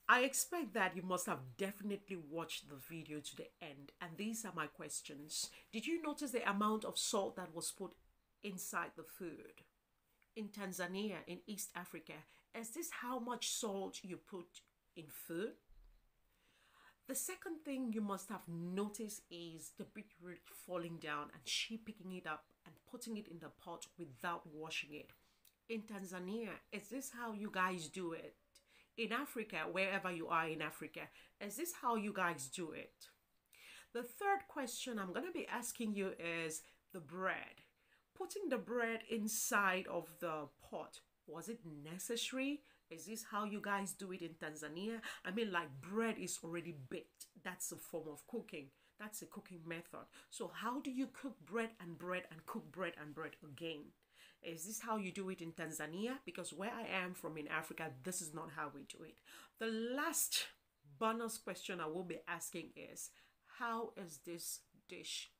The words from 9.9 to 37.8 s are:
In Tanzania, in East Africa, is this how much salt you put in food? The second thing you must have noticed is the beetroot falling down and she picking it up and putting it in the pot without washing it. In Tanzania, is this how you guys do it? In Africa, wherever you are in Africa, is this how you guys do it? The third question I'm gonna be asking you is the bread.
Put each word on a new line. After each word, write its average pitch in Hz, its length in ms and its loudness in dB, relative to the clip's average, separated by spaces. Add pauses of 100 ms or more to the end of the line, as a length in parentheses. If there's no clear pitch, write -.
In 214 120 -2
Tanzania, 190 720 0 (100)
in 180 180 -4
East 202 300 -4
Africa, 175 380 -6 (440)
is 226 120 -4
this 330 200 -2 (120)
how 247 180 2
much 233 300 0
salt 196 520 0
you 180 160 -6
put - 440 -10 (340)
in 160 140 -8
food? 196 440 -2 (1500)
The 262 80 0
second 339 500 -2
thing 262 280 2
you 220 80 4
must 196 280 0
have 185 180 -4
noticed 190 720 0 (100)
is 170 460 -8
the 190 80 -4
beetroot 175 540 -12 (260)
falling 170 320 0
down 147 360 0
and 156 120 -14
she - 320 2
picking 196 340 -8
it 180 160 -4
up 156 160 -2 (220)
and 160 100 -18 (160)
putting 233 240 -4
it 208 140 -4
in 165 100 -10
the 156 100 -8 (140)
pot 170 220 -6 (120)
without 170 480 -2
washing 156 480 -4
it. - 180 -10 (580)
In 226 140 0
Tanzania, 196 680 -2 (220)
is 208 180 -4
this 262 280 -2
how 233 160 0
you 208 180 0
guys 185 360 4
do 175 240 -2
it? 165 240 -6 (640)
In 226 160 2
Africa, 226 460 0 (120)
wherever 190 400 4
you 160 160 0
are 165 200 6
in 156 140 0
Africa, 156 400 -2 (380)
is 202 160 -2
this 330 160 0 (100)
how 240 140 8
you 208 160 4
guys 170 360 4
do 160 240 -2
it? - 360 -8 (840)
The 240 100 0
third 392 360 6 (100)
question 247 500 0
I'm 185 140 0
gonna 339 180 0
be 302 160 0
asking 220 460 0
you 196 260 2
is 165 420 0 (300)
the 190 80 -6
bread. 170 640 -2 (520)